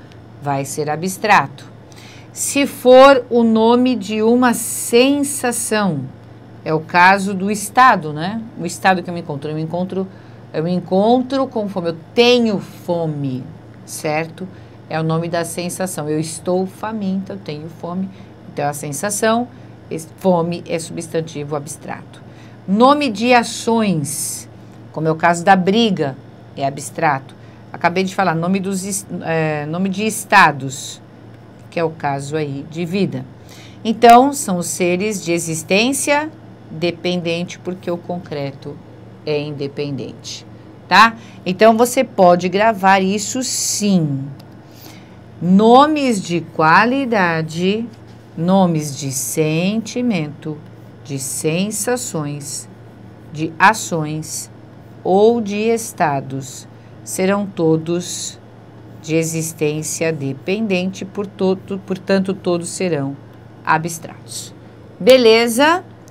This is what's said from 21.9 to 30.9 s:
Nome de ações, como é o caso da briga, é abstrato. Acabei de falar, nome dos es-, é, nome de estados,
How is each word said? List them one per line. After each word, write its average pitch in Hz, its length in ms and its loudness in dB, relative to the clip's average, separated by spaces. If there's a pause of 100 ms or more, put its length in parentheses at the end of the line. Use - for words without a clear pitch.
Nome 262 440 4
de 226 240 2
ações, 220 1120 -2 (440)
como 156 160 -4
é - 20 4
o 160 60 0
caso 170 280 2
da 196 120 6
briga, 180 600 0 (400)
é 143 80 -6
abstrato. 139 680 -4 (380)
Acabei 175 320 0
de 185 100 -6
falar, 180 220 0
nome 180 240 0
dos 190 240 -6
es-, 196 220 -8 (160)
é, 156 440 -2
nome 175 220 -4
de 196 180 -2
estados, 156 920 2 (720)